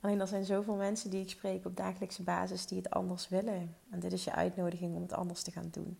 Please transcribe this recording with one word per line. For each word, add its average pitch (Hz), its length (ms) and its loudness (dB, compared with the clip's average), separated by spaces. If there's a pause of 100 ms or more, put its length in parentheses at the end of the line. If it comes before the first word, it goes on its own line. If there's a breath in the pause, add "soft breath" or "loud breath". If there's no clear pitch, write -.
Alleen 202 200 4
er 190 60 2
zijn 196 180 0
zoveel 202 300 2
mensen 202 360 0
die 190 120 0
ik 190 80 -6
spreek 190 340 -2
op 180 120 -4
dagelijkse 185 460 -2
basis 180 440 0
die 185 120 -2
het 185 120 -2
anders 180 380 0
willen. 185 480 0 (140)
En 180 100 -4
dit 180 120 -2
is 185 120 0
je - 80 -2
uitnodiging 175 640 2
om 170 80 -2
het 180 100 -4
anders 175 300 -2
te - 80 -4
gaan 170 200 -6
doen. 175 300 -6